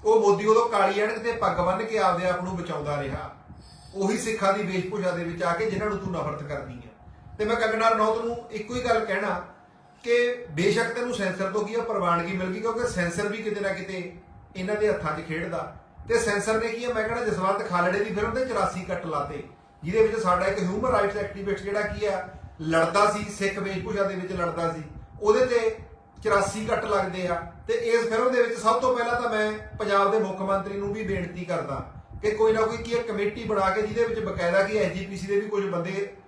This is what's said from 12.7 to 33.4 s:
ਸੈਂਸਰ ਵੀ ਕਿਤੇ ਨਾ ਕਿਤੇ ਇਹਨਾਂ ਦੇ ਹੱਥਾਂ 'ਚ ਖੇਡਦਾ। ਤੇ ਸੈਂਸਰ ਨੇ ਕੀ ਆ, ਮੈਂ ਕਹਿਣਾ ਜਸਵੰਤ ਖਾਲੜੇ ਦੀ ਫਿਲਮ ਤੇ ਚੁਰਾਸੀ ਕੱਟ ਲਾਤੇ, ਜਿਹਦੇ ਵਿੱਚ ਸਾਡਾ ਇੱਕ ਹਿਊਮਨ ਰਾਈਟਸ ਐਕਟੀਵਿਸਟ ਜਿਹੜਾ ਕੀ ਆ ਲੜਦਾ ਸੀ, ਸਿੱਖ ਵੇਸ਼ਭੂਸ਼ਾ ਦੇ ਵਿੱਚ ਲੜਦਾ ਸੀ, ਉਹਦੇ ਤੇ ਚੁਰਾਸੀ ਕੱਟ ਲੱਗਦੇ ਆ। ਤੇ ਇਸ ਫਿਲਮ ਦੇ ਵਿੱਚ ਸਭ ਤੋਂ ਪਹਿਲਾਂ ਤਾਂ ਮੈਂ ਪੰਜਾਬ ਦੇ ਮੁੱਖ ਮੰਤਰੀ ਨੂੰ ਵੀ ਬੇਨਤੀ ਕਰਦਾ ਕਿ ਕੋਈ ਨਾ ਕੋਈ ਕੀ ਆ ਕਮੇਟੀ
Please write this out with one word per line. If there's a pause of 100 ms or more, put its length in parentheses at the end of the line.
ਸੈਂਸਰ
ਵੀ
ਕਿਤੇ
ਨਾ
ਕਿਤੇ (440)
ਇਹਨਾਂ
ਦੇ
ਹੱਥਾਂ
'ਚ
ਖੇਡਦਾ। (380)
ਤੇ
ਸੈਂਸਰ
ਨੇ
ਕੀ
ਆ,
ਮੈਂ
ਕਹਿਣਾ
ਜਸਵੰਤ
ਖਾਲੜੇ
ਦੀ
ਫਿਲਮ
ਤੇ
ਚੁਰਾਸੀ
ਕੱਟ
ਲਾਤੇ, (400)
ਜਿਹਦੇ
ਵਿੱਚ
ਸਾਡਾ
ਇੱਕ
ਹਿਊਮਨ
ਰਾਈਟਸ
ਐਕਟੀਵਿਸਟ
ਜਿਹੜਾ
ਕੀ
ਆ (340)
ਲੜਦਾ
ਸੀ,
ਸਿੱਖ
ਵੇਸ਼ਭੂਸ਼ਾ
ਦੇ
ਵਿੱਚ
ਲੜਦਾ
ਸੀ, (400)
ਉਹਦੇ
ਤੇ (460)
ਚੁਰਾਸੀ
ਕੱਟ
ਲੱਗਦੇ
ਆ। (320)
ਤੇ
ਇਸ
ਫਿਲਮ
ਦੇ
ਵਿੱਚ
ਸਭ
ਤੋਂ
ਪਹਿਲਾਂ
ਤਾਂ
ਮੈਂ (260)
ਪੰਜਾਬ
ਦੇ
ਮੁੱਖ
ਮੰਤਰੀ
ਨੂੰ
ਵੀ
ਬੇਨਤੀ
ਕਰਦਾ (420)
ਕਿ
ਕੋਈ
ਨਾ
ਕੋਈ
ਕੀ
ਆ
ਕਮੇਟੀ